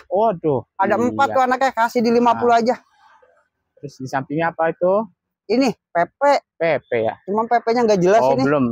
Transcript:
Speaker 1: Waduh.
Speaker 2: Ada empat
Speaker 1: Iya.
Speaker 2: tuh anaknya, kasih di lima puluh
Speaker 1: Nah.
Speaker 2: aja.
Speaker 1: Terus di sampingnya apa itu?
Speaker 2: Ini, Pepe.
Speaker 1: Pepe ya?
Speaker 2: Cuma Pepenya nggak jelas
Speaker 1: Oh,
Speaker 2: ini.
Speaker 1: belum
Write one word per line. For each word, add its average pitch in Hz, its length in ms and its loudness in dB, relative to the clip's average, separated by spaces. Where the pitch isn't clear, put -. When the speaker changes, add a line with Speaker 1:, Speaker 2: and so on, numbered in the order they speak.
Speaker 1:
Waduh. 170 560 -2
Speaker 2:
Ada 196 200 0
empat 247 320 0
Speaker 1:
Iya. 254 80 -2
Speaker 2:
tuh 262 80 2
anaknya, 254 280 0
kasih 233 280 -2
di 233 120 0
lima 233 240 2
puluh 233 160 0
Speaker 1:
Nah. 233 120 4
Speaker 2:
aja. 233 120 0
Speaker 1:
Terus 139 160 -16
di 131 120 -12
sampingnya 147 440 -4
apa 165 200 -2
itu? 180 220 -2
Speaker 2:
Ini, 240 240 0
Pepe. - 720 -2
Speaker 1:
Pepe 147 400 -2
ya? 110 240 -2
Speaker 2:
Cuma 220 240 -4
Pepenya 233 400 0
nggak 202 160 2
jelas 196 160 4
Speaker 1:
Oh, 135 160 2
Speaker 2:
ini. 135 80 -2
Speaker 1:
belum 139 280 0